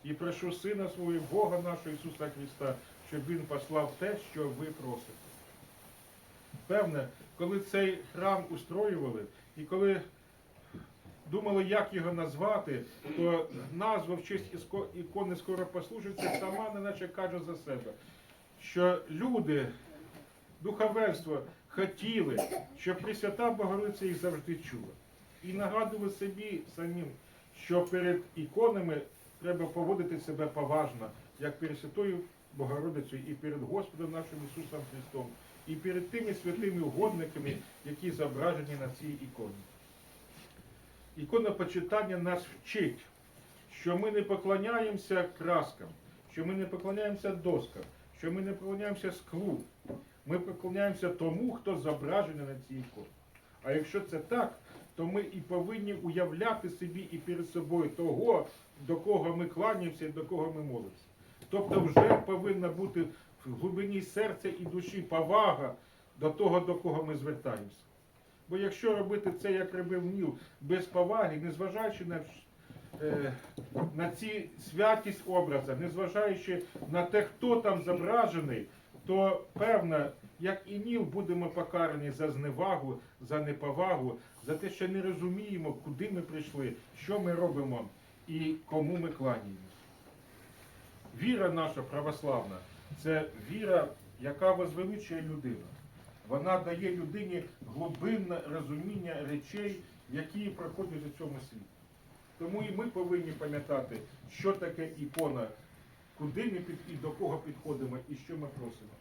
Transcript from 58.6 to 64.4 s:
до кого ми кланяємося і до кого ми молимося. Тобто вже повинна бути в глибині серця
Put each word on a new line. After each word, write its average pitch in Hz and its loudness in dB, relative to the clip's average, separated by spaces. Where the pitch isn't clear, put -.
до 165 2
кого 170 2
ми 170 0
кланяємося 175 0
і - -2
до 151 -6
кого 160 -2
ми 156 -6
молимося. 117 -6
Тобто 196 4
вже - 10
повинна 185 0
бути 175 0
в 123 -6
глибині 190 0
серця 202 -2